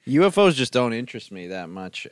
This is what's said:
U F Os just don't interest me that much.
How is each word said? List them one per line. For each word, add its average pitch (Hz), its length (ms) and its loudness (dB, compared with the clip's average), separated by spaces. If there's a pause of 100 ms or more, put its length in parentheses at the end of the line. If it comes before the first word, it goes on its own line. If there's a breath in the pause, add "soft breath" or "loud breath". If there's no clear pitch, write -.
U 147 220 4
F 190 100 0
Os 196 180 6
just 131 200 -2
don't 123 180 0
interest 117 400 -10
me 92 140 -12
that 90 240 -10
much. 92 420 -12